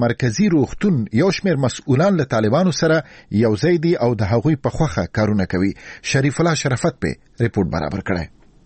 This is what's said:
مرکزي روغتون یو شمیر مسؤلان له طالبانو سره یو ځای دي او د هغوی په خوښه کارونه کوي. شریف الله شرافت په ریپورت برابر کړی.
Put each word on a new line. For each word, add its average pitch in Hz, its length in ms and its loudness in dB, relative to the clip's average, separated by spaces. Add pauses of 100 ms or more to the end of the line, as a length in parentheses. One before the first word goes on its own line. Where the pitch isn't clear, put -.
مرکزي 120 540 0
روغتون 151 420 0 (220)
یو 190 180 2
شمیر 151 240 0
مسؤلان 156 580 0
له 131 140 -6
طالبانو 135 460 2
سره 160 180 2 (460)
یو 110 100 2
ځای 165 320 2
دي 170 80 2
او 120 160 2 (100)
د 87 120 -2
هغوی 143 340 2
په - 100 -4
خوښه - 400 -2
کارونه 104 380 0
کوي. 95 180 0 (380)
شریف 139 300 0
الله 165 200 0
شرافت 143 400 -2
په - 460 -4
ریپورت 98 280 -2
برابر 76 360 -6
کړی. 87 260 -6 (280)